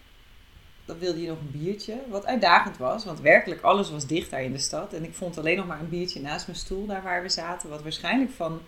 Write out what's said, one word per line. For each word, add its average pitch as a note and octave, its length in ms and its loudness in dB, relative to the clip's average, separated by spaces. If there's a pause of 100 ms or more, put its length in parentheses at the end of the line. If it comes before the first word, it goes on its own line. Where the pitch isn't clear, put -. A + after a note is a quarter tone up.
(840)
dan E3 140 -12
wilde E3+ 240 -2
je E3+ 60 -4
nog D#3+ 100 -6
een C#3+ 120 -10 (100)
biertje. G#3 380 -4 (100)
Wat G3+ 180 -6
uitdagend G3+ 500 6
was, B2+ 280 -2
want F3+ 160 -8
werkelijk F3 420 6
alles F#3+ 280 4
was D3 160 -6
dicht D#3 240 -2
daar C3+ 120 -4
in C3 100 -2
de C3+ 60 -4
stad. D#3 340 -4
En D#3+ 120 -6
ik E3 100 -10
vond E3+ 240 -6
alleen D#3+ 180 4
nog F#3+ 100 -2
maar D#3 140 -6
een E3 80 -6
biertje F3 320 -4
naast D3 260 -6
mijn F3 120 -8
stoel, F#3+ 280 -4
daar G3 160 -4
waar F3+ 200 -2
we F#3 60 -6
zaten. F3 400 -4
Wat D3+ 140 -10
waarschijnlijk F3+ 480 0
van E3 380 -4